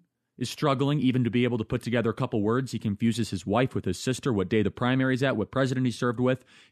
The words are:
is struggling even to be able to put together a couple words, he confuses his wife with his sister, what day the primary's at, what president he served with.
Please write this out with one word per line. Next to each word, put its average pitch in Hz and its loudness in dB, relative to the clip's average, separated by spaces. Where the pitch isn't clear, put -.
is - -4
struggling 139 0
even 127 4
to 117 2
be 123 2
able 120 0
to 110 0
put 120 -4
together 117 0
a 107 0
couple 117 -2
words, 117 0
he 113 -2
confuses 113 0
his 95 -6
wife 117 2
with - -4
his 92 -2
sister, 127 -2
what 101 0
day 110 4
the 98 0
primary's 131 0
at, 131 0
what 101 -4
president 131 0
he 123 0
served 123 -2
with. 127 2